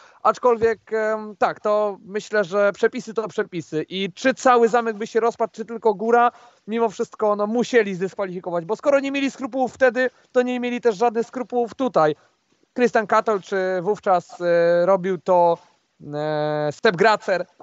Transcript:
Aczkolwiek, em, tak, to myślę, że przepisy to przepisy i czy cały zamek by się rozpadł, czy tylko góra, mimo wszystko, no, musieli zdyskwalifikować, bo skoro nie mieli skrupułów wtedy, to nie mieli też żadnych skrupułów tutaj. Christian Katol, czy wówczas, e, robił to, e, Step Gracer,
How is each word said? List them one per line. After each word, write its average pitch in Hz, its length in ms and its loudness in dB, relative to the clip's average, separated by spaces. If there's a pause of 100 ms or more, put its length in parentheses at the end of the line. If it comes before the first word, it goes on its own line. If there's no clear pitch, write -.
(220)
Aczkolwiek, 226 720 0
em, 214 440 -4
tak, 180 240 -2
to 208 440 0
myślę, 202 400 -2
że 196 280 0
przepisy 226 420 -4
to 214 140 -4
przepisy 165 600 -6
i 185 240 -6
czy 262 220 0
cały 240 340 4
zamek 226 280 0
by 214 100 -8
się 226 140 -2
rozpadł, 226 320 -2
czy 220 120 -12
tylko 220 300 -2
góra, 233 360 2 (360)
mimo 226 220 -2
wszystko, 208 480 -4
no, 208 100 -2
musieli 220 480 0
zdyskwalifikować, 180 680 -6
bo 208 120 -6
skoro 277 240 2
nie 277 120 -4
mieli 277 180 -2
skrupułów 254 440 -6
wtedy, 254 360 2 (220)
to 247 100 2
nie 247 180 -2
mieli 247 200 -4
też 220 160 0
żadnych 226 300 0
skrupułów 240 480 -4
tutaj. 165 420 0 (580)
Christian 233 320 2
Katol, 220 340 2
czy 196 160 -6 (260)
wówczas, 190 580 -2
e, 175 460 2
robił 185 320 2
to, 175 400 2 (560)
e, 151 580 -2
Step 208 240 0
Gracer, 202 500 2 (160)